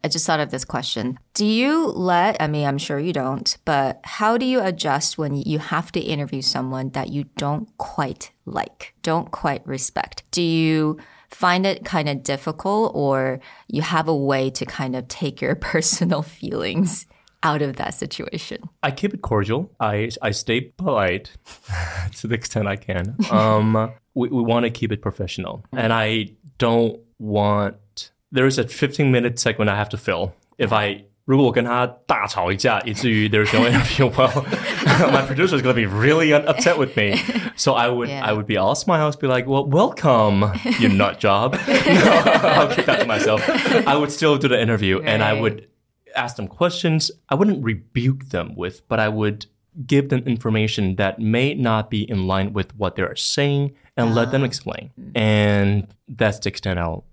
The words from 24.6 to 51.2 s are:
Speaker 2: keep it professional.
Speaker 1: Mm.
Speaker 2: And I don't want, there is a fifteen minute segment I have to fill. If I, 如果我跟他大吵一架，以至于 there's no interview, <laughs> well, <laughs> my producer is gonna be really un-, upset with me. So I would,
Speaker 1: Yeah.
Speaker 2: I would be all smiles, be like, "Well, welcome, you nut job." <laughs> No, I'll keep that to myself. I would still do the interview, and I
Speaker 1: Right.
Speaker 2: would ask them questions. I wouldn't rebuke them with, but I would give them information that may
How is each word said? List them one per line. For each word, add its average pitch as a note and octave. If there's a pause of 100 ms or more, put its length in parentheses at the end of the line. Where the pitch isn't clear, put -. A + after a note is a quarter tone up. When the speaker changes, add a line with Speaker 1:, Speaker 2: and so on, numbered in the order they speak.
Speaker 2:
keep A#2
it G2+
professional. F#2+ (100)
Speaker 1:
Mm. B2+
Speaker 2:
And A2+
I A2 (260)
don't A#2 (200)
want, G#2 (200)
there C3
is C3+
a A#2
fifteen C#3
minute A#2+
segment A2
I G2
have G#2
to G#2+
fill. F2+ (240)
If A2+
I, G#2 (200)
如 C3+
果 C#3
我 A#2
跟 A#2
他 A#2+ (200)
大 A2
吵 F#2
一 G2
架， A2
以 A2
至 B2
于 G#2+
there's G#2+
no A#2+
interview, B2+
<laughs> -
well, C3
<laughs> -
my C#3
producer D#3+
is B2+
gonna B2+
be A2+
really D3
un-, D3
upset D#3+
with C3+
me. G#2 (400)
So -
I A#2
would, A#2+
Speaker 1:
Yeah. C#3
Speaker 2:
I G#2+
would G#2+
be G#2+
all G2
smiles, D3+
be C#3+
like, B2+
"Well, C#3
welcome, A2+ (280)
you A2
nut G2
job." A2
<laughs> -
No, C4+ (200)
I'll D3+
keep -
that B2+
to A#2
myself. A2 (460)
I C#3
would D3
still D3
do C3+
the B2
interview, G#2
and G#2+
I G#2+
Speaker 1:
Right. A2
Speaker 2:
would A#2 (480)
ask A#2+
them G2+
questions. E3+ (180)
I C3+
wouldn't F#3
rebuke A#2+
them E2+
with, F2+
but A2+
I G#2+
would G#2+ (420)
give C#3
them B2+
information A2
that G2
may A#2